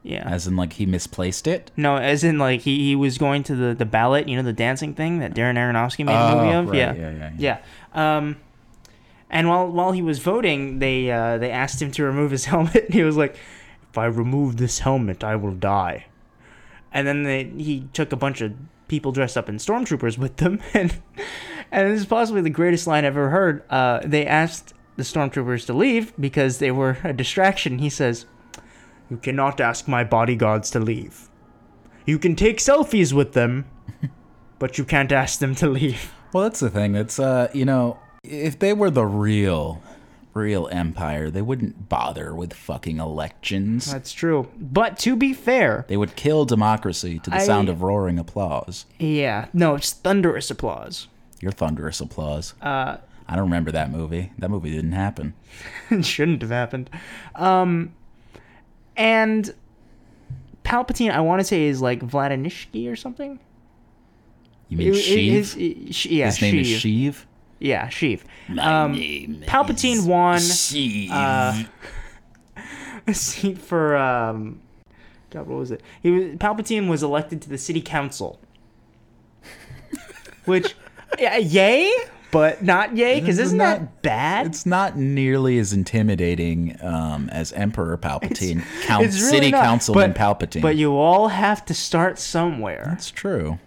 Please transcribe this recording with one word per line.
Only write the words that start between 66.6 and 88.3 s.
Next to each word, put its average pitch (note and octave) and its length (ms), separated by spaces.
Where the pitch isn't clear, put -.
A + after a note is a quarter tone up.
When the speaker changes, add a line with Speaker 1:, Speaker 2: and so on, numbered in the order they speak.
Speaker 2:
is B2 80
Speaker 1:
Sheev. A2+ 420
Speaker 2:
Sheev? - 140
Speaker 1:
Yeah, B2 300
Sheev. B2+ 320
Speaker 2:
My D#3 360
Speaker 1:
Um, D3 80
Speaker 2:
name D3 540
Speaker 1:
Palpatine C4+ 500
Speaker 2:
is G#3 80
Speaker 1:
won, F3 340
Speaker 2:
Sheev. E3+ 720
Speaker 1:
uh, C3 540
<laughs> C4+ 520
a G#3 60
seat - 440
for, D#3 380
um, A2+ 640
God, D#3 180
what C3 100
was B2+ 140
it? - 100
He F3 80
was, F#3 140
Palpatine G#3 520
was D3+ 140
elected D3+ 400
to D3+ 60
the C#3 100
city D#3+ 240
council. C#3 560
<laughs> - 60
Which, F#3 300
yeah, A3 180
yay, A3 560
but D#3 320
not G3 340
yay, A#3+ 240
'cause E3+ 180
Speaker 2:
It's A#3+ 100
Speaker 1:
isn't - 100
Speaker 2:
not, E4+ 220
Speaker 1:
that - 220
bad? D3+ 440
Speaker 2:
it's - 200
not F#3 300
nearly C3+ 600
as G2+ 140
intimidating, F2 1120
um, D#2+ 480
as E2 220
Emperor F#2+ 460
Palpatine, E2 640